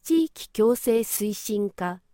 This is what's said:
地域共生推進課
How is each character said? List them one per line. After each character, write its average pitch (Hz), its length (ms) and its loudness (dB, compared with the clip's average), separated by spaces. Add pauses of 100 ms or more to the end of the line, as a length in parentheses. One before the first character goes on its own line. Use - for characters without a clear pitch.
地 320 240 2
域 - 240 -14
共 226 260 4
生 233 260 0
推 208 320 -4
進 208 360 -2
課 180 320 -8 (120)